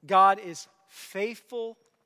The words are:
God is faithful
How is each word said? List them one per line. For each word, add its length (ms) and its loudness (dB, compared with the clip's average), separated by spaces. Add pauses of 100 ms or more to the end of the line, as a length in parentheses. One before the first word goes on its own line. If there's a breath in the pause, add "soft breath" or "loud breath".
God 340 4
is 300 -16 (180)
faithful 880 -10 (280)